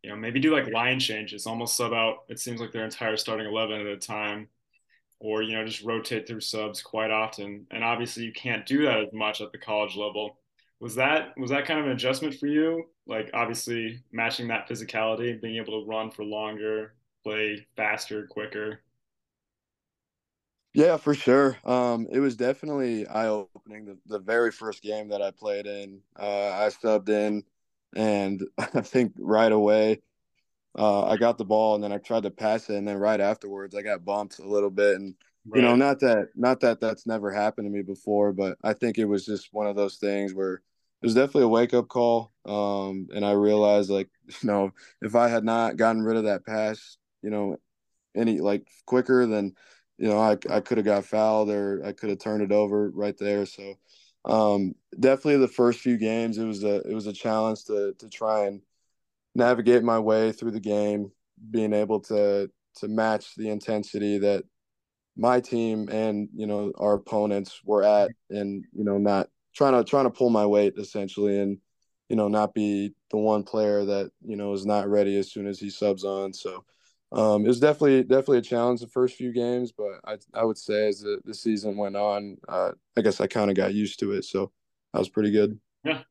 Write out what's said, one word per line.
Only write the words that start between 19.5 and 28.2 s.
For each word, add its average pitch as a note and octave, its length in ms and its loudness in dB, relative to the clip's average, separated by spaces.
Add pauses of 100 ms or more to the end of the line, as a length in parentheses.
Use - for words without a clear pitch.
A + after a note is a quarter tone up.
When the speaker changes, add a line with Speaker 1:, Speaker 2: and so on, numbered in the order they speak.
Speaker 2:
Yeah, D#3+ 240 6
for D3 160 0
sure. C3+ 500 4
Um, A#2+ 480 0
it C3 80 0
was C3+ 160 0
definitely B2+ 720 -4
eye-opening. G#2+ 760 -6
The, G2 220 -20
the G#2 120 -6
very A2 320 0
first A2 300 -10
game G#2+ 280 -8
that G2+ 120 -4
I G2 100 -2
played G#2 360 -6
in, G2+ 340 -12 (180)
uh, G2+ 340 -2
I G#2 160 0
subbed G#2+ 400 0
in, G#2 340 0 (520)
and G2+ 460 0 (100)